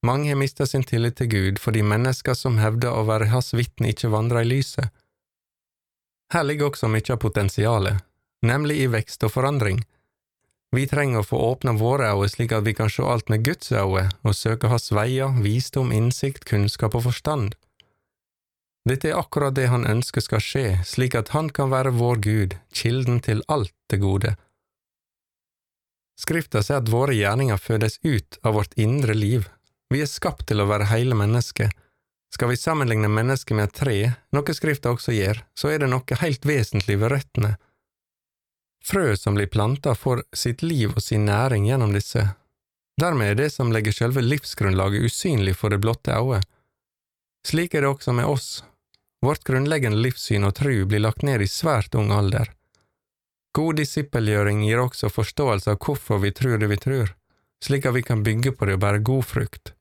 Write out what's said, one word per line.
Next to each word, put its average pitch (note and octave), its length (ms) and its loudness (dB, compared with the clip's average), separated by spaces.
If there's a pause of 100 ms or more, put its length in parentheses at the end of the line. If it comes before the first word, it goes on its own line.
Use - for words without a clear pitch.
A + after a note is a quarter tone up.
Mange C3+ 240 0
har C#3+ 80 0
mistet C#3 340 -2
sin C3 140 0
tillit A#2 320 -2
til A#2+ 160 -2
Gud G2 260 2
fordi A2 240 0
mennesker B2 540 2
som A#2 240 2
hevder A#2 320 2
å A2 160 0
være A2 240 2
hans B2 240 0
vitne, A#2 320 -2
ikke A2 240 0
vandrer A#2 320 2
i A#2 80 0
lyset. - 400 -2 (1400)
Her E3 120 2
ligger C#3+ 260 0
også A#2 220 -2
mye A2 220 0
av A2+ 100 -4
potensialet, G#2 800 0 (400)
nemlig C#3+ 380 2
i C3+ 100 2
vekst - 320 -2
og A2 80 0
forandring. B2+ 480 0 (960)
Vi C3+ 140 2
trenger C3 320 2
å G2+ 40 -2
få A#2 140 -2
åpne A#2 400 0
våre A#2+ 320 2
øyne G2 160 2
slik A#2 240 -2
at G#2+ 140 0
vi G#2+ 100 0
kan A2 160 0
se - 140 -2
alt A#2+ 260 0
med A2 140 2
Guds - 260 -2
øyne F#2+ 380 2 (120)
og G#2 140 2
søke A2+ 320 -2
hans A#2 240 0
veier, C3 480 0
visdom, B2 540 0
innsikt, B2 500 0
kunnskap G#2 540 0
og A#2+ 100 0
forstand. B2 460 -2 (1300)
Dette C3+ 240 0
er E3 80 -2
akkurat C#3+ 400 -2
det B2+ 160 2
han A#2+ 160 0
ønsker A2+ 320 -2
skal A2 240 -2
skje, C3+ 220 -2 (180)
slik B2+ 320 -2
at A2 160 -4
han D#3 160 0
kan C#3 240 -2
være C3 240 2
vår A#2+ 240 2
Gud, G2+ 360 0 (120)
kilden B2 560 0
til G#2+ 240 0
alt C#3+ 240 0 (160)
det G2 140 0
gode. G2 320 0 (1900)
Skrifta D#3 420 -2
sier C#3 200 0
at A2 100 -2
våre C3 240 2
gjerninger G#2+ 420 0
fødes A2 460 -2
ut C#3 400 -2
av G#2+ 140 0
vårt - 200 -4
indre A2+ 380 0
liv. G#2+ 320 0 (420)
Vi C#3 140 0
er C#3 60 -6
skapt - 400 -6
til G#2+ 100 2
å G2+ 80 2
være G#2 240 0
hele A#2+ 240 2
mennesket. G#2+ 560 0 (640)
Skal A#2+ 180 -2
vi B2 80 -2
sammenligne A#2 480 0
mennesket A2+ 480 0
med G#2 140 0
et - 80 -18
tre, B2+ 180 0 (380)
noe D3 200 0
Skrifta C#3 380 -2
også A#2+ 220 -4
gjør, G#2 260 0 (140)
så - 180 -2
er D#3 100 0
det C3+ 80 2
noe B2+ 300 -2
helt D3+ 240 -2
vesentlig A2 560 0
ved A#2 140 2
røttene. A2 400 -2 (1300)
Frø E3 320 2
som G2+ 220 0
blir G2+ 100 0
plantet A#2 480 0
får - 300 -2 (100)
sitt - 260 -4
liv C#3+ 300 0
og - 100 -2
sin G#2+ 220 0
næring G#2 460 2
gjennom A#2 240 2
disse. G#2 320 0 (720)
Dermed C#3 320 2
er G#2 60 2
det C#3+ 160 0
som A#2+ 180 0
legger G#2+ 240 0
selve B2 260 0
livsgrunnlaget G2+ 880 0
usynlig G#2 480 0
for G#2 160 0
det G2+ 100 0
blotte A2+ 320 -2
øyet. A2+ 300 0 (1000)
Slik E3 280 -2
er D3 100 2
det C#3 100 2
også C3+ 180 -4
med A#2+ 160 0
oss. C3 220 -2 (760)
Vårt C#3 200 0
grunnleggende C3 600 0
livssyn G#2 400 -2
og G2 140 2
tro C#3 160 0 (100)
blir G#2 160 2
lagt A2 240 0
ned C3 180 0
i G2 60 0
svært C#3 480 0
ung G#2 160 2
alder. G#2 380 2 (1080)
God D#3 220 0
disippelgjøring G#2+ 880 0
gir A#2 160 2
også B2 320 -2
forståelse A2 580 0
av G2+ 80 0
hvorfor A#2+ 400 -2
vi G2+ 140 0
tror A#2+ 260 0
det G#2+ 80 2
vi G#2 140 2
tror, B2+ 320 0 (500)
slik C3+ 220 0
at B2 80 2
vi B2 80 2
kan A2 240 0
bygge A#2+ 260 0
på - 140 -2
det G2 100 2
og F#2 60 0
bære G2+ 240 2
god B2+ 240 2
frukt. - 500 -6